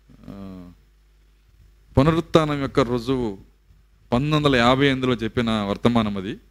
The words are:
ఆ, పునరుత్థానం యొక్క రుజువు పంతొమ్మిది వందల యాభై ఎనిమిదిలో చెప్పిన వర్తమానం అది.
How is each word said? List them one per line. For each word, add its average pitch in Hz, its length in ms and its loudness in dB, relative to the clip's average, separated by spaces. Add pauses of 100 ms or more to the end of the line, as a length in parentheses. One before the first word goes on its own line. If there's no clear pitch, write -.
(300)
ఆ, 95 380 -16 (1300)
పునరుత్థానం 156 640 0
యొక్క 135 200 -2
రుజువు 120 580 -4 (760)
పంతొమ్మిది 147 240 0
వందల 147 200 2
యాభై 131 300 4
ఎనిమిదిలో 127 280 0
చెప్పిన 113 360 -4
వర్తమానం 107 680 0
అది. 98 220 -8 (120)